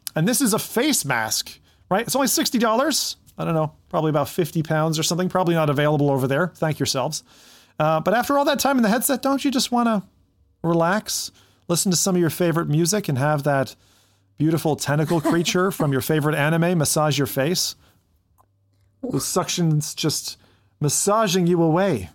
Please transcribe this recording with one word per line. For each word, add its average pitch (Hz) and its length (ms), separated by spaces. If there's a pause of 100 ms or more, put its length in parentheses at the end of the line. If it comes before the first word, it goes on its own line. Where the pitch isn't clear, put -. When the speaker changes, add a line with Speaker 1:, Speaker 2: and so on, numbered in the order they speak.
(140)
Speaker 1:
and 160 140
this 254 140
is 208 100
a 220 60
face - 480
mask, 113 520 (320)
right? 214 160
It's - 80
only 262 140
sixty 269 300
dollars. 233 580 (220)
I 160 80
don't 165 80
know, 156 180 (160)
probably 160 220
about 147 180
fifty 165 340
pounds 156 360
or 160 40
something. 175 280
Probably 175 240
not 156 160
available 147 400
over 135 180
there. 151 280
Thank 156 220
yourselves. 135 460 (540)
Uh, 156 220
but 185 120
after 240 240
all 285 80
that 294 140
time 269 180
in 247 60
the 208 80
headset, 247 320
don't 269 240
you 277 40
just 240 220
wanna 233 300 (600)
relax, 170 680 (380)
listen 175 220
to 170 60
some 185 200
of 175 40
your 165 80
favorite 165 400
music, 170 400
and 143 80
have 143 280
that 139 300 (600)
beautiful 151 400
tentacle 151 440
creature 180 500
Speaker 2:
<laughs> - 80
Speaker 1:
from 147 140
your 131 100
favorite 151 320
anime 165 420
massage 151 400
your 139 100
face? 147 480 (1300)
The 185 180
suction's 160 760
just - 420 (440)
massaging 185 680
you 175 160
away 160 520